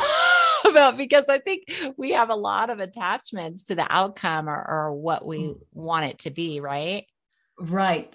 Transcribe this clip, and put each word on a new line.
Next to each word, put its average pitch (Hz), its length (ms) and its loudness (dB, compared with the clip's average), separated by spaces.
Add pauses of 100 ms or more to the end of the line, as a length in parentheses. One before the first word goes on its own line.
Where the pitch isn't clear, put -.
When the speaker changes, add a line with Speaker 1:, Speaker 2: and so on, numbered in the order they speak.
Speaker 1:
<laughs> 571 60 0 (560)
About, 294 340 8
because 277 300 4
I 277 100 2
think 381 300 -6 (280)
we 269 160 -4
have 226 180 2
a 226 40 0
lot 202 340 -2
of 214 120 -6
attachments 190 840 -8
to 185 100 -6
the 165 120 -2
outcome 165 600 -2
or, 147 180 -6
or 156 240 -2
what 151 320 -4
we 160 140 -8
Speaker 2:
Mm. 156 200 -6 (140)
Speaker 1:
want 160 340 -4
it 123 140 -8
to 156 100 -10
be, 151 300 -6
right? 147 460 -6 (520)
Speaker 2:
Right. 180 560 -2